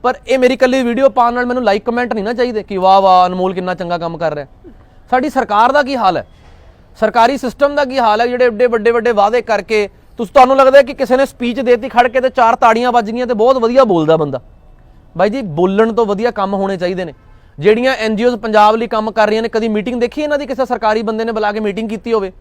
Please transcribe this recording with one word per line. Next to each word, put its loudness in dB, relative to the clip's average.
ਪਰ -2
ਇਹ 0
ਮੇਰੀ 2
ਇਕੱਲੀ 2
ਵੀਡੀਓ 2
ਪਾਉਣ 2
ਨਾਲ -2
ਮੈਨੂੰ -4
ਲਾਈਕ 0
ਕਮੈਂਟ -4
ਨਹੀਂ -4
ਨਾ -4
ਚਾਹੀਦੇ -4
ਕਿ -8
ਵਾਹ 4
ਵਾਹ 4
ਅਨਮੋਲ -2
ਕਿੰਨਾ -6
ਚੰਗਾ -6
ਕੰਮ -8
ਕਰ -4
ਰਿਹਾ। -10
ਸਾਡੀ 0
ਸਰਕਾਰ 2
ਦਾ 2
ਕੀ -4
ਹਾਲ 0
ਹੈ, -6
ਸਰਕਾਰੀ 2
ਸਿਸਟਮ -2
ਦਾ 0
ਕੀ -4
ਹਾਲ 2
ਹੈ, 2
ਜਿਹੜੇ 0
ਐਡੇ 0
ਵੱਡੇ 0
ਵੱਡੇ -2
ਵਾਅਦੇ 0
ਕਰਕੇ -2
ਤੁਸੀਂ, -8
ਤੁਹਾਨੂੰ 6
ਲੱਗਦਾ 6
ਕਿ -2
ਕਿਸੇ 0
ਨੇ 0
ਸਪੀਚ -6
ਦੇਤੀ 0
ਖੜ 2
ਕੇ 0
ਤੇ 0
ਚਾਰ 2
ਤਾੜੀਆਂ 2
ਵੱਜ 0
ਗਈਆਂ -4
ਤੇ -4
ਬਹੁਤ 2
ਵਧੀਆ 2
ਬੋਲਦਾ 2
ਬੰਦਾ। -4
ਬਾਈ 0
ਜੀ -6
ਬੋਲਣ 0
ਤੋਂ 0
ਵਧੀਆ -2
ਕੰਮ -4
ਹੋਣੇ -4
ਚਾਹੀਦੇ -6
ਨੇ। -12
ਜਿਹੜੀਆਂ 2
ਐਨ -4
ਜੀ -2
ਓਜ਼ 2
ਪੰਜਾਬ 2
ਲਈ -4
ਕੰਮ -4
ਕਰ 0
ਰਹੀਆਂ -2
ਨੇ, -4
ਕਦੀ -2
ਮੀਟਿੰਗ -4
ਦੇਖੀ -4
ਇਹਨਾਂ -2
ਦੀ? -6
ਕਿਸੇ -4
ਸਰਕਾਰੀ -2
ਬੰਦੇ -4
ਨੇ -4
ਬੁਲਾ -2
ਕੇ -6
ਮੀਟਿੰਗ -6
ਕੀਤੀ -6
ਹੋਵੇ -2